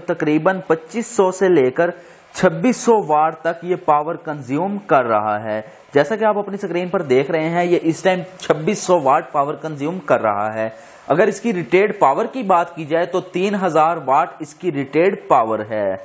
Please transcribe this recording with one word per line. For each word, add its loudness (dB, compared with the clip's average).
तकरीबन 0
पच्चीस -4
सौ 4
से 0
लेकर 2
छब्बीस 0
सौ 4
वाट 2
तक -4
ये -2
power 0
consume -6
कर 4
रहा 0
है। -4
जैसा 2
कि -2
आप 2
अपनी -6
screen -4
पर -2
देख 2
रहे -2
हैं, 0
ये 2
इस -2
time 0
छब्बीस -2
सौ 2
watt 2
power 0
consume -6
कर 2
रहा 0
है। -4
अगर 4
इसकी -2
रेटेड 0
power 4
की -8
बात 2
की -8
जाए 0
तो -4
तीन -2
हजार 2
watt 0
इसकी -8
रेटेड 0
power 2
है। -2